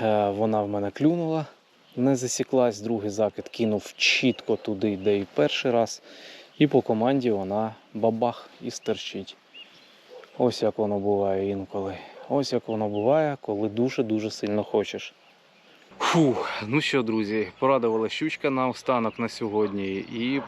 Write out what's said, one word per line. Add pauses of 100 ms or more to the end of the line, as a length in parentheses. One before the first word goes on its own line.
е,
вона
в
мене
клюнула, (500)
не
засіклась.
Другий
закид
кинув
чітко
туди,
де
і
перший
раз. (560)
І
по
команді
вона (200)
бабах (120)
і
стерчить. (1000)
Ось
як
воно
буває
інколи. (340)
Ось
як
воно
буває,
коли
дуже-дуже
сильно
хочеш. (840)
Фух, (160)
ну
що,
друзі, (100)
порадувала
щучка
наостанок
на
сьогодні.
І